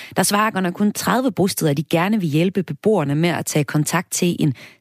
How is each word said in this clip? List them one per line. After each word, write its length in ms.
Der 80
svarer 280
godt 120
nok 100
kun 200
tredive 380
bosteder, 400
at 60
de 60
gerne 360
vil 100
hjælpe 340
beboerne 520
med 140
at 160
tage 200
kontakt 460
til 280
en 140